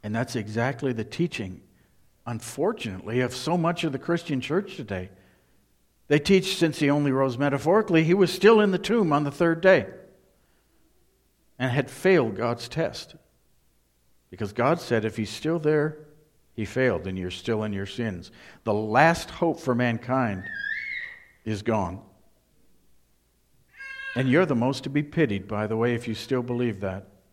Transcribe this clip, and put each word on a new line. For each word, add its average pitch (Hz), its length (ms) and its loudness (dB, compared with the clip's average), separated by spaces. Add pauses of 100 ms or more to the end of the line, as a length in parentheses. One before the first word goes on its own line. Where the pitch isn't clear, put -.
And 107 120 -6
that's 120 200 -2
exactly 120 580 -2
the 110 120 -4
teaching, 110 560 -6 (640)
unfortunately, 117 960 -4
of 120 140 0
so 170 240 -2
much 170 260 0
of 151 80 -2
the 131 60 -6
Christian 156 420 -2
church 185 360 -4
today. 98 340 -8 (960)
They 147 120 4
teach 190 380 4
since 160 220 2
he 147 100 4
only 143 240 2
rose 131 240 2
metaphorically, 160 680 4
he 170 100 4
was 190 180 4
still 214 280 8
in 208 100 4
the 185 80 0
tomb 202 340 2
on 147 120 2
the 143 60 -2
third 165 300 2
day 170 260 6 (1700)
and 127 120 0
had 127 200 -2
failed 139 460 2
God's 117 320 -4
test. - 480 -6 (1120)
Because 101 220 -6
God 143 280 2
said, 110 260 0
"If 107 100 -4
he's 110 140 -4
still 165 280 -2
there, 151 400 0 (540)
he 107 140 -6
failed, 101 400 0
and 95 120 -6
you're 90 120 -4
still 107 340 -4
in 107 80 -4
your 98 140 -6
sins." 98 440 -8 (340)
The 107 100 0
last 117 560 2
hope 165 280 -2
for 127 160 -2
mankind 117 680 -2 (1000)
is 104 160 -4
gone. 101 400 -2 (2000)
And 131 140 -2
you're 127 160 4
the 151 100 -2
most 127 300 -2
to 143 60 -6
be 143 120 -2
pitied, 110 460 -2
by 107 180 -4
the 110 120 -2
way, 120 160 0
if 117 120 -6
you 113 80 -4
still 127 280 -4
believe 120 380 -4
that. 98 280 -6 (240)